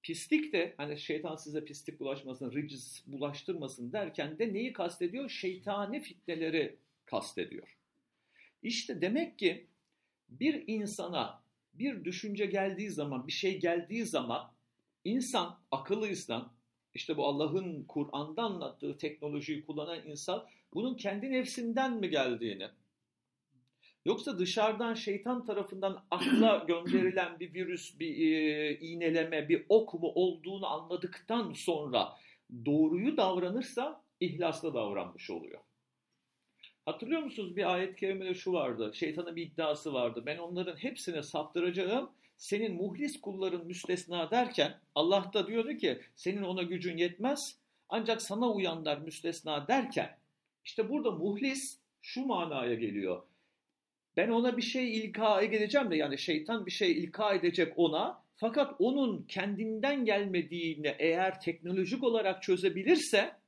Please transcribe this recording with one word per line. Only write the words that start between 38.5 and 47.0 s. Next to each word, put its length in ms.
vardı. 400
Şeytanın 420
bir 100
iddiası 480
vardı. 320
"Ben 120
onların 380
hepsine 480
saptıracağım. 880
Senin 380
muhlis 460
kulların 440
müstesna." 680
derken 480
Allah 380
da 140
diyordu 300
ki, 240
"Senin 280
ona 200
gücün 340
yetmez. 640